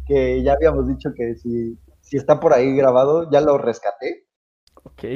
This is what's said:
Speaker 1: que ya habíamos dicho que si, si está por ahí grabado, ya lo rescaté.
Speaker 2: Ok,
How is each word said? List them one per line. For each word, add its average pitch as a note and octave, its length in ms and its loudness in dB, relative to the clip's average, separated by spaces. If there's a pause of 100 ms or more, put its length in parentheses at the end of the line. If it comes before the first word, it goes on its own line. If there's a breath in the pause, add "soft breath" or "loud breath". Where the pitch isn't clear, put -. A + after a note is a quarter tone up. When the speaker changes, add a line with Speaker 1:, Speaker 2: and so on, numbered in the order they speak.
Speaker 1:
que C3 360 0
ya C#3 120 2
habíamos C#3 320 2
dicho C3+ 280 -6
que A#2 220 -6
si, A#2 420 -6 (220)
si - 160 -10
está C#3+ 240 2
por D#3+ 140 2
ahí C3+ 220 2
grabado, C#3 540 2
ya C#3+ 100 4
lo D3 180 2
rescaté. A#2+ 680 -6 (580)
Speaker 2:
Ok, - 200 -18 (120)